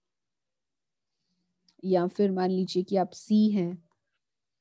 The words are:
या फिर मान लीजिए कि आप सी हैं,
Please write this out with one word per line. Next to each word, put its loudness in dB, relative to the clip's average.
या 2
फिर 0
मान 0
लीजिए -2
कि -4
आप -2
सी 2
हैं, -4